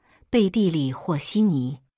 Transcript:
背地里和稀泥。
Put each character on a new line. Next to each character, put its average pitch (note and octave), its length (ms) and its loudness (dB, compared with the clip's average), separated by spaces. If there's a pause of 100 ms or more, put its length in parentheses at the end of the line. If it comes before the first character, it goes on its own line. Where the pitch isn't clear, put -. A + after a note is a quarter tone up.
(320)
背 G#3+ 180 4
地 G3 220 2
里 C#3 220 -2
和 D3 260 -6
稀 G#3 240 -2
泥。 C#3+ 380 0 (180)